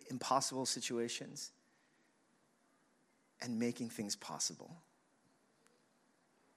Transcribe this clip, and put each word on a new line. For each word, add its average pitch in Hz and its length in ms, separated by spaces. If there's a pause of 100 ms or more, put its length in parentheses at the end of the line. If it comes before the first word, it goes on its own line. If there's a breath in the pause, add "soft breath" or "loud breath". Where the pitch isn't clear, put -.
impossible 131 560
situations 123 840 (1900)
and 117 180
making 120 300
things 104 260
possible? - 600 (1800)